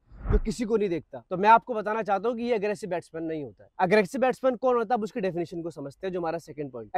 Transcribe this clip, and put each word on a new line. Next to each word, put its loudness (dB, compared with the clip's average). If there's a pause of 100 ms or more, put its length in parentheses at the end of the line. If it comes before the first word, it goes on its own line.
(320)
जो 6
किसी -4
को 2
नहीं 0
देखता। -6
तो -4
मैं 4
आपको 6
बताना -4
चाहता 0
हूँ -2
कि -6
ये 0
aggressive -2
batsman -6
नहीं -4
होता -14
है। -2
aggressive 4
batsman 2
कौन 2
होता 0
है, 2
आप -4
उसकी -6
definition -4
को -6
समझते -10
हैं, -4
जो -4
हमारा -2
second -10
point। -12